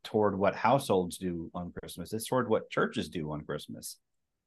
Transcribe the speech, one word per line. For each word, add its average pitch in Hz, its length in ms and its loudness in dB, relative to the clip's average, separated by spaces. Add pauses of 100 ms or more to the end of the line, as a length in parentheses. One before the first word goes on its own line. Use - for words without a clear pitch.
toward 104 340 2
what 95 160 4
households 110 640 2
do 87 360 -4
on 87 260 -6
Christmas. - 320 -10
It's 110 140 -4
toward 123 220 2
what - 220 2
churches 135 380 0
do 76 240 -4
on 76 100 -6
Christmas. - 560 -8 (480)